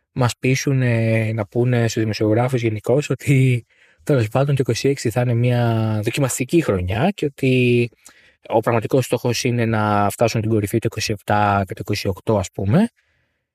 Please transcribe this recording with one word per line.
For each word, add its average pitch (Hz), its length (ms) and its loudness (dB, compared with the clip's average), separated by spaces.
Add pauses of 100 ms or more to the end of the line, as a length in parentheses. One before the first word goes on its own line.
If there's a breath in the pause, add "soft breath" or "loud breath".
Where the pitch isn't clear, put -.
(120)
μας 123 280 0
πείσουν, 131 420 0
ε, 113 520 0
να 110 120 -4
πούνε 120 420 0
στους 113 140 -2
δημοσιογράφους 113 600 0
γενικώς 117 480 -2
ότι, 131 560 0 (380 soft breath)
τέλος 123 240 2
πάντων, 139 280 0
το 139 60 -2
είκοσι 123 280 0
έξι 139 200 -2
θα 123 120 -2
είναι 123 120 0
μια 117 720 0
δοκιμαστική 131 580 0
χρονιά 101 480 0
και - 160 -6
ότι 123 640 2 (580 soft breath)
ο 113 120 0
πραγματικός 117 460 0
στόχος - 380 -2
είναι 120 220 0
να 104 440 2
φτάσουν 113 320 0
την 110 80 -2
κορυφή 110 300 0
το - 120 -4
είκοσι - 200 -6
επτά 104 560 0
και - 60 -12
το - 80 -14
είκοσι 104 260 -4
οκτώ, 101 300 -2
ας 95 140 -4
πούμε. 143 360 0 (680)